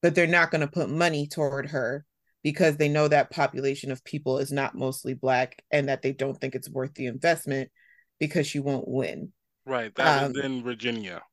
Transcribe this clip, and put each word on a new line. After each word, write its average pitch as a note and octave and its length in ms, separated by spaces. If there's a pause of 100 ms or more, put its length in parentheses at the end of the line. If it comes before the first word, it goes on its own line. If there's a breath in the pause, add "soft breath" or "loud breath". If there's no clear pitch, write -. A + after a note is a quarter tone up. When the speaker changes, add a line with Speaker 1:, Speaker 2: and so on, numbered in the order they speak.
Speaker 1:
But E3+ 120
they're E3+ 140
not E3+ 240
gonna D3+ 160
put D3+ 220
money D#3 380
toward C#3+ 420
her C#3 360 (380)
because D#3 340
they D3+ 100
know D3+ 200
that D3 240
population C#3 600
of C3 120
people C#3+ 340
is C#3 140
not C#3 240
mostly C3 380
Black C3 580
and C#3+ 180
that C3+ 120
they C3+ 120
don't C3+ 260
think C3 140
it's B2+ 160
worth C3+ 240
the C3+ 140
investment C3+ 640 (480 soft breath)
because D3+ 280
she D3 120
won't C#3 280
win. A2+ 460 (320)
Speaker 2:
Right, A#2+ 300
that C#3 340
was B2+ 80
Speaker 1:
Um, C#3 80
Speaker 2:
in B2+ 180
Virginia. A2+ 680